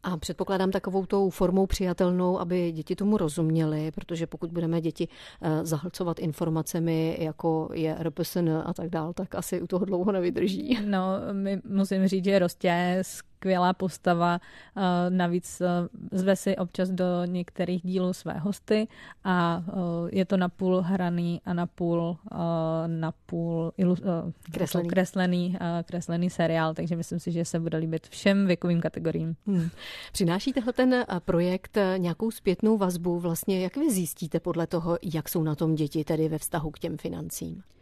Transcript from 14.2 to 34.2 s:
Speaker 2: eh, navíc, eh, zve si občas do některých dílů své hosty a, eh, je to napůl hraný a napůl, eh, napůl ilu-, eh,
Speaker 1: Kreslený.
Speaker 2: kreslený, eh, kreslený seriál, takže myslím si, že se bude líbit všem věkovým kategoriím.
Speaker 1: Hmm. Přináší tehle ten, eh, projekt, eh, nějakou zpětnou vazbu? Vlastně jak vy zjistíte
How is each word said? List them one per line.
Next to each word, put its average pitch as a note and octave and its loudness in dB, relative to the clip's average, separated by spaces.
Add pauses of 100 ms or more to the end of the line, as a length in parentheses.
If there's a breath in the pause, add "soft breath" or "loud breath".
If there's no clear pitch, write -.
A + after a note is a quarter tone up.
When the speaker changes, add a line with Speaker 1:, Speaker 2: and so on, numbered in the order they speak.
Speaker 2:
eh, G#3 -4 (300)
navíc, F3+ 0
eh, F3+ 2 (460)
zve F#3+ 4
si F#3+ 0
občas F#3 -2
do F#3 0 (200)
některých F3+ -2
dílů F3+ 0
své - -6
hosty G#3+ 0 (360 loud breath)
a, E3+ 2
eh, - -8 (400)
je F#3+ 2
to G3 2
napůl F#3 2
hraný F3 0
a F#3 -2
napůl, E3+ 0 (160)
eh, - -8 (520)
napůl E3 -2
ilu-, F3+ 4
eh, E3+ -2 (200)
Speaker 1:
Kreslený. F3 0
Speaker 2:
kreslený, F3+ 2
eh, E3+ -2
kreslený F3 -2
seriál, D#3+ 2
takže E3 -2
myslím E3+ -4
si, F3 -4
že E3+ 0
se E3 -2
bude D#3+ -2
líbit D#3+ -4
všem G3 4
věkovým F3 2
kategoriím. D#3+ -2 (100)
Speaker 1:
Hmm. F3 2 (440 loud breath)
Přináší F#3+ 0
tehle A#3+ 0
ten, B3+ 4
eh, B3 2 (180)
projekt, F3+ 0
eh, F#3+ 4
nějakou F3 0
zpětnou G#3+ 2
vazbu? F3+ 0
Vlastně F3+ 0
jak F#3 -2
vy D4+ 2
zjistíte F3 -2